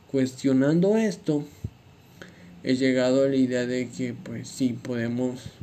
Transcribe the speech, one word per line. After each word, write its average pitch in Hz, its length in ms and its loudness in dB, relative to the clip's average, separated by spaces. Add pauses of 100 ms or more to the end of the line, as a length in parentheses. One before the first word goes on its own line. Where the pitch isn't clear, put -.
(120)
cuestionando 139 840 2
esto, 170 480 0 (1200)
he 131 120 0
llegado 127 480 2
a 139 40 4
la 139 80 0
idea 123 300 2
de 123 240 -4
que, 123 240 -6
pues, 117 340 -12
sí, 120 320 -2
podemos 120 640 -4 (220)